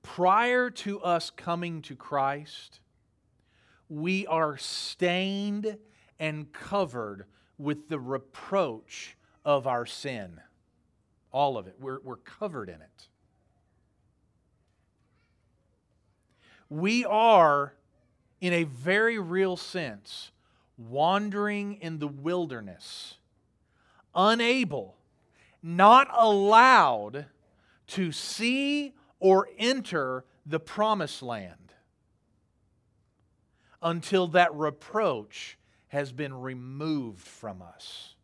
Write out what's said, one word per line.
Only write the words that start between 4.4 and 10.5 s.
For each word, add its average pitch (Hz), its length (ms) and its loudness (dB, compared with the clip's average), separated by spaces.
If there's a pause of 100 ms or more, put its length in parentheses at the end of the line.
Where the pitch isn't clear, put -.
stained 196 1200 -4 (420)
and 151 320 -6
covered 117 760 -6 (340)
with 147 300 -6
the 151 100 -4
reproach 131 1160 -6 (280)
of 139 220 2
our 120 180 -2
sin. 101 540 -12 (920)